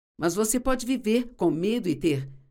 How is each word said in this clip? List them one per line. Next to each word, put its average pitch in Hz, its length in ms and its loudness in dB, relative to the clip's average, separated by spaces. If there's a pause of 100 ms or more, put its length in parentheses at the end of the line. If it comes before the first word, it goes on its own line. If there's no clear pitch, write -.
(180)
mas 165 160 0
você 220 240 0
pode 247 280 0
viver 247 480 0
com 175 160 2
medo 180 360 0
e 156 80 0
ter 139 360 -2 (200)